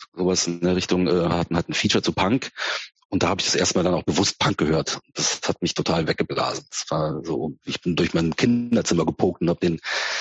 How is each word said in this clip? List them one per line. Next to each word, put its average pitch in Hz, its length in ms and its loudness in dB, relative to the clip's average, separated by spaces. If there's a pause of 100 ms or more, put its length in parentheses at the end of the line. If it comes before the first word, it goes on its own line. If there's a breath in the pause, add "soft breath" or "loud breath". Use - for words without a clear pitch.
(140)
sowas 90 340 0
in 87 140 -4
der 90 140 2
Richtung, 90 320 2
äh, 85 220 2
hatten, 85 280 0
hatten - 140 -2
ein - 40 -4
Feature - 280 0
zu - 80 0
Punk. 104 400 0 (580 loud breath)
Und 95 140 0
da 85 60 2
hab 92 100 0
ich - 60 -2
das - 100 0
erste 92 220 2
Mal 90 60 4
dann 90 100 2
auch - 100 0
bewusst - 340 0
Punk - 200 0
gehört. 76 420 0 (140)
Das - 340 -2
hat - 140 -2
mich 87 120 -2
total 82 340 0
weggeblasen. - 640 -2
Das - 200 -8
war 78 340 -2
so, 78 400 -4
ich - 160 -6
bin - 160 0
durch - 180 2
mein - 220 2
Kinderzimmer 85 680 2
gepokt 82 340 0
und 80 100 2
hab 85 120 0
den, 85 180 0 (420 loud breath)